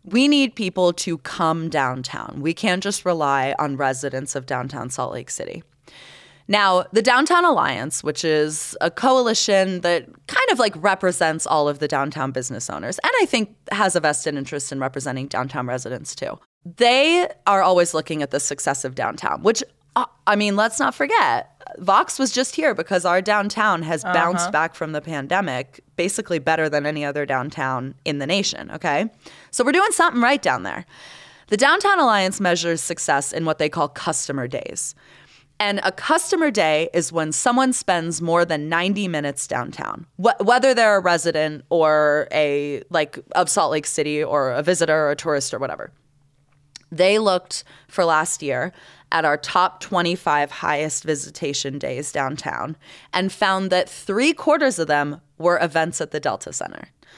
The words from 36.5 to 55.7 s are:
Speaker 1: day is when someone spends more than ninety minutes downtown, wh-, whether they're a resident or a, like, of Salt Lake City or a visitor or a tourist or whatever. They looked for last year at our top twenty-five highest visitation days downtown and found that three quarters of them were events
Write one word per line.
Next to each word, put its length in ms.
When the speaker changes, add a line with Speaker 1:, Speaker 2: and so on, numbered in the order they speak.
Speaker 1:
day 420
is 180
when 200
someone 400
spends 500
more 220
than 240
ninety 400
minutes 400
downtown, 580
wh-, 240
whether 320
they're 240
a 40
resident 680
or 640
a, 600
like, 280
of 180
Salt 220
Lake 140
City 360
or 300
a 100
visitor 320
or 40
a 60
tourist 360
or 60
whatever. 320
They 260
looked 460
for 160
last 360
year 320
at 140
our 120
top 440
twenty-five 720
highest 500
visitation 760
days 340
downtown 640
and 200
found 380
that 180
three 440
quarters 460
of 80
them 340
were 220
events 400